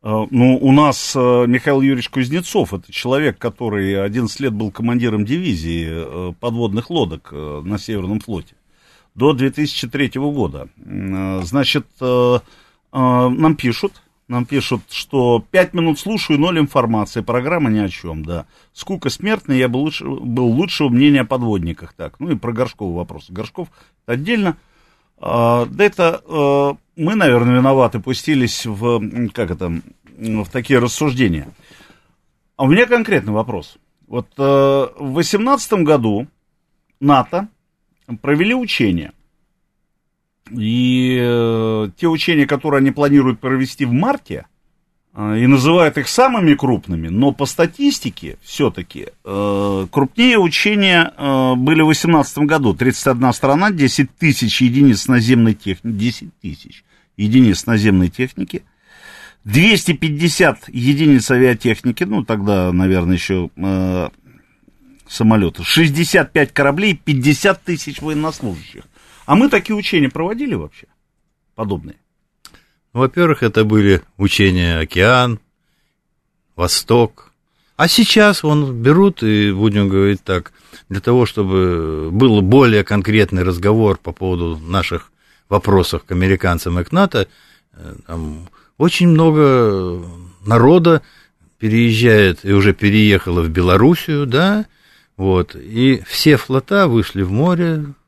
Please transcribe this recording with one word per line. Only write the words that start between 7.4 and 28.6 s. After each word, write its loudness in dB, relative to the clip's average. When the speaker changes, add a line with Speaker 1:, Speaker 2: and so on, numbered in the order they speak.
Speaker 1:
на -6
Северном -8
флоте. -12
До 2
две 0
тысячи -6
третьего -4
года. -6
М, -8
э, -8
значит, -2
э, 0
э, -
нам 2
пишут, -4
нам -4
пишут, -4
что 0
«Пять 2
минут -2
слушаю, -2
ноль 0
информации, -2
программа -2
ни 0
о -2
чём, -10
да. -8
Скука -8
смертная, -4
я 2
бы -4
лучше, -6
был -4
лучшего -2
мнения 4
о -2
подводниках». -6
Так, -16
ну -6
и -2
про -8
Горшкова -6
вопрос. -12
Горшков -14
отдельно. -4
А, 0
да -2
это, 0
э, 0
мы, -2
наверное, 2
виноваты, 2
пустились -4